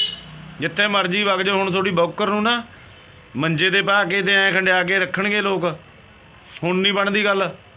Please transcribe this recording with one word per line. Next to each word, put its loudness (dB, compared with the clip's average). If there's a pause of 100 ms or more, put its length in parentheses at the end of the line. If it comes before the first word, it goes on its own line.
(600)
ਜਿੱਥੇ 0
ਮਰਜ਼ੀ 0
ਵਗ 0
ਜਾਓ, 0
ਹੁਣ 0
ਤੁਹਾਡੀ 0
ਬੌਕਰ 0
ਨੂੰ 0
ਨਾ 0 (720)
ਮੰਜੇ 2
'ਤੇ 2
ਪਾ 2
ਕੇ 0
ਤੇ 2
ਐਂ 4
ਖੰਡਿਆ 2
ਕੇ 0
ਰੱਖਣਗੇ -2
ਲੋਕ। -2 (1000)
ਹੁਣ 0
ਨਹੀਂ 2
ਬਣਦੀ 0
ਗੱਲ, 0 (280)